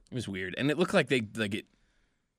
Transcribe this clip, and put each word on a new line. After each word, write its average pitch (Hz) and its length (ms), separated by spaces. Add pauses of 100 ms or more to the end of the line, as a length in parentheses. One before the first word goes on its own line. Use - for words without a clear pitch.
(100)
It - 40
was 120 120
weird. 95 300
And 135 140
it 143 80
looked 180 160
like 160 140
they, 131 120 (140)
like, 107 200
it, 101 120 (720)